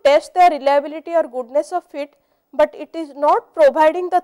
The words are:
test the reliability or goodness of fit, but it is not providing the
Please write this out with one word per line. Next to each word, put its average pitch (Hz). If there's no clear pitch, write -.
test 294
the 359
reliability 285
or 320
goodness 254
of 349
fit, 294
but 302
it -
is 311
not 294
providing 311
the 359